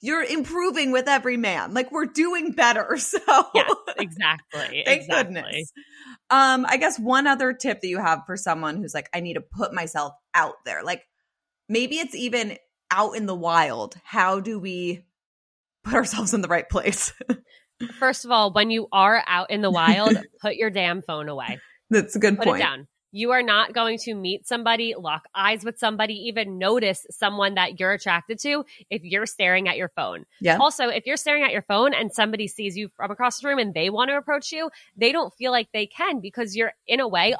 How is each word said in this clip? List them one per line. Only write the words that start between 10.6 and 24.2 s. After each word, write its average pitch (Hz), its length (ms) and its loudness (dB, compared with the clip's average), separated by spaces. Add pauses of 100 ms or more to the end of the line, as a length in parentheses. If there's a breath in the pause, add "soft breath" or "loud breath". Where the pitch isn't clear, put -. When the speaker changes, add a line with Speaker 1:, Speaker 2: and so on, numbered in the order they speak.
Speaker 1:
there." 87 180 -6
Like, 170 220 -6 (640)
maybe 247 300 0
it's 320 180 -8
even 233 400 -4 (340)
out 208 220 2
in 220 140 -6
the 190 80 -4
wild. 165 680 0
How 190 380 0
do 214 180 -6
we 180 460 -6 (800)
put 220 100 -4
ourselves 220 400 0
in 208 60 2
the 175 80 -4
right 170 200 0
place? - 440 -2 (160)
<laughs> - 720 -8
Speaker 2:
First 262 240 0
of 240 80 -4
all, 214 200 4
when 208 180 4
you 226 220 -2
are 202 340 6
out 180 240 0
in 208 120 -2
the 196 80 4
wild, 180 460 6 (140)
Speaker 1:
<laughs> - 100 -20
Speaker 2:
put 208 160 -2
your 220 140 0
damn 180 320 -2
phone 151 260 -8
away. 131 300 -8 (320 soft breath)
Speaker 1:
That's 208 260 2
a - 20 -2
good 202 180 4
Speaker 2:
Put 220 120 0
it - 20 4
Speaker 1:
point. 180 120 2
Speaker 2:
down. 139 260 -4 (260)
You 233 180 0
are 254 100 4
not 220 320 2
going 226 300 0
to 226 100 -6
meet 190 320 -6